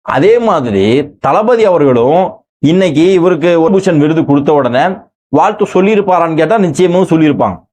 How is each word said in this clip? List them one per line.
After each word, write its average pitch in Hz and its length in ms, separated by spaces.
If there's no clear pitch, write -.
அதே 160 380
மாதிரி 131 720
தளபதி 214 440
அவர்களும் 147 720
இன்னைக்கு 170 540
இவருக்கு 170 500
ஒரு 165 120
பத்மபூஷன் 185 240
விருது 151 260
கொடுத்த 143 280
உடனே 143 440
வாழ்த்து 202 360
சொல்லியிருப்பாரான்னு 180 720
கேட்டா 165 220
நிச்சயமும் 180 480
சொல்லியிருப்பாங்க. 131 560